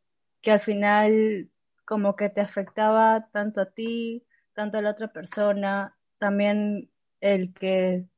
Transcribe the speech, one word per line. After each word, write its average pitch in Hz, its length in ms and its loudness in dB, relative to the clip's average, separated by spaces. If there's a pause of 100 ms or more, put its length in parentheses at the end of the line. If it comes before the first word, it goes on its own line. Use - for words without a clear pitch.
(420)
que 214 100 2
al 208 100 6
final 214 880 2 (340)
como 202 320 -2
que 208 120 -2
te 202 120 -2
afectaba 220 920 2
tanto 208 280 -4
a 190 100 -6
ti, 233 540 -8 (280)
tanto 208 260 -6
a - 20 -2
la 208 100 -2
otra 214 220 -8
persona, 202 840 -2 (220)
también 139 720 -2 (300)
el 190 320 0
que, 185 540 -2 (100)